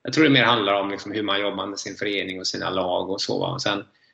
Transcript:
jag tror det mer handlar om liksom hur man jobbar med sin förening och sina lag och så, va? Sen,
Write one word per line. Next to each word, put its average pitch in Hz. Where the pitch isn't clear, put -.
jag 131
tror 151
det 151
mer 131
handlar 110
om 101
liksom 101
hur 107
man 101
jobbar 98
med 98
sin 101
förening 95
och 92
sina 92
lag 92
och 98
så, 101
va? 90
Sen, 101